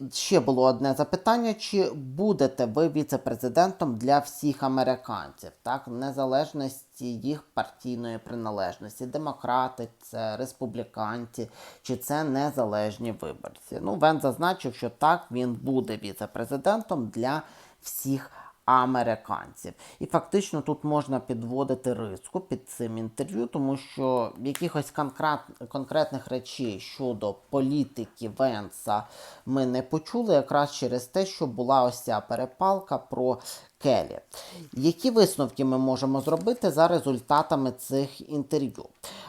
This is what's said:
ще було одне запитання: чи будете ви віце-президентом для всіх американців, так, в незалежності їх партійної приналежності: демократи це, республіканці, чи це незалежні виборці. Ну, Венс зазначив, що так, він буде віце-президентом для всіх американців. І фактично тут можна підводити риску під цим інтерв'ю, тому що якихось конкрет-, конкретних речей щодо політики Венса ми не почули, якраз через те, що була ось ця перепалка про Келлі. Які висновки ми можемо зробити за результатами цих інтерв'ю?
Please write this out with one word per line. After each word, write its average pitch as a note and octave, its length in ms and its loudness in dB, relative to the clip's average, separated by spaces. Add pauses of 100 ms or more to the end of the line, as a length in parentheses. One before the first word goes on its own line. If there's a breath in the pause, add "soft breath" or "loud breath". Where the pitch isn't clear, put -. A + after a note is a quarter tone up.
(120)
ще - 280 4
було B2+ 220 4
одне C3 320 6
запитання: A3 600 2
чи F#3+ 360 0
будете C3+ 760 2
ви D3 220 2
віце-президентом C#3+ 1080 0
для C3 220 4
всіх C#3+ 440 -2
американців, B2 880 -2 (120)
так, C3 240 -4
в B2 60 -10
незалежності C3+ 1200 -4
їх C3+ 280 -4
партійної A#2 760 -6
приналежності: G#2+ 880 -6
демократи B2+ 800 -2 (140)
це, A2 340 -6
республіканці, A#2 1120 -6 (340 loud breath)
чи B2+ 140 -4
це D3+ 280 -2
незалежні A#2 880 0
виборці. - 680 -10
Ну, G#3+ 120 -2
Венс D#3 280 4
зазначив, C#3+ 520 0
що A#2+ 160 -6
так, E3+ 400 2
він B2 240 -2
буде B2 420 0
віце-президентом A#2+ 1120 -2
для B2+ 360 -2 (400 loud breath)
всіх - 480 -4 (380 loud breath)
американців. B2 1040 0 (280 loud breath)
І D3+ 60 -6
фактично E3+ 540 0
тут D3 240 -4
можна C#3+ 360 0
підводити B2+ 760 -2
риску G#2 460 -6
під C3 280 -8
цим A2+ 300 -6
інтерв'ю, A#2 480 -4
тому C3+ 300 -2
що C3 640 -2
якихось C#3+ 540 -4
конкрет-, D3 760 -4
конкретних C#3 600 -2
речей B2 520 -4
щодо G#2+ 540 -4 (160)
політики C3 880 -2
Венса G#2+ 640 -2 (440 loud breath)
ми C3 200 2
не B2+ 160 0
почули, F#3 520 0
якраз C#3+ 380 4
через B2 340 -2
те, F#3+ 200 0
що E3+ 200 -4
була B2 360 4
ось B2 180 2
ця A2 200 0
перепалка D3+ 760 0
про B2+ 400 0 (400 loud breath)
Келлі. G2 420 2 (520 loud breath)
Які E3 380 2
висновки F3+ 540 4
ми C3 140 4
можемо C3 420 2
зробити F3 500 2
за D#3+ 180 6
результатами C#3+ 840 2
цих - 580 -4
інтерв'ю? D3 540 -2 (440 loud breath)